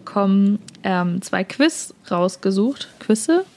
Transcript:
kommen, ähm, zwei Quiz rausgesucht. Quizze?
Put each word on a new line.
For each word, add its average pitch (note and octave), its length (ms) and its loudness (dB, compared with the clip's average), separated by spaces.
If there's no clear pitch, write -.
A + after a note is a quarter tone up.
kommen, G3 560 2
ähm, F3+ 380 -2
zwei F#3+ 240 -4
Quiz - 480 -2
rausgesucht. G3 800 0
Quizze? E4 460 0